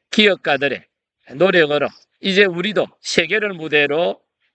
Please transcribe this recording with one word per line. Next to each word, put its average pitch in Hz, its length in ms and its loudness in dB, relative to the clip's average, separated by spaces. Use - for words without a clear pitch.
기업가들의 147 720 0
노력으로 147 520 2
이제 196 260 2
우리도 175 420 -2
세계를 196 520 -2
무대로, 156 680 -2